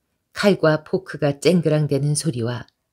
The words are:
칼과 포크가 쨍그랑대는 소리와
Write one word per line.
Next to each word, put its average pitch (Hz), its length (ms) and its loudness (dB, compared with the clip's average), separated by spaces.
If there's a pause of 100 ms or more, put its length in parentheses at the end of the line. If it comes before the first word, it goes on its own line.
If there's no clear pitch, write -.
(320)
칼과 156 540 2
포크가 147 560 -4
쨍그랑대는 151 760 2
소리와 123 500 -4 (280)